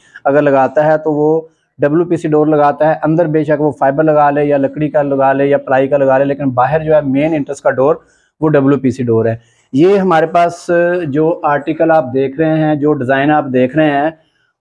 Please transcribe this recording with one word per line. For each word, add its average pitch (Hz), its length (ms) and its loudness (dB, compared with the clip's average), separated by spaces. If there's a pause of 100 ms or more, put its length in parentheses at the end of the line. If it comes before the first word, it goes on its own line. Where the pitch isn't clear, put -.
(260)
अगर 143 160 2
लगाता 139 420 2
है, 156 140 2
तो 156 140 -4
वो 156 380 -2 (320)
डब्ल्यूपीसी 165 460 0
डोर 151 220 2
लगाता 147 400 2
है। 156 140 0
अंदर 160 240 0
बेशक 151 320 0
वो 147 200 -2
fiber 147 240 0
लगा 151 260 2
ले 147 140 0
या 147 140 0
लकड़ी 139 320 -2
का 151 120 0
लगा 135 320 0
ले 139 120 0
या 139 120 2
प्लाई 135 300 0
का 143 100 0
लगा 135 200 2
ले, 139 80 2
लेकिन 139 260 -4
बाहर 147 320 0
जो 156 100 0
है 151 120 2
main 139 280 0
एंट्रेंस 143 260 -6
का 143 120 0
डोर 135 340 0 (360)
वो 151 60 0
डब्ल्यूपीसी 135 560 0
डोर 113 240 0
है। 113 140 -4 (340)
ये 185 220 4
हमारे 165 300 2
पास 170 400 -2 (400)
जो 156 380 -2
article 156 460 -2
आप 160 120 2
देख 135 360 -4
रहे 156 200 0
हैं, 151 200 0
जो 147 140 0
design 135 380 0
आप 151 120 2
देख 127 320 -2
रहे 156 140 2
हैं, 147 300 -4 (420)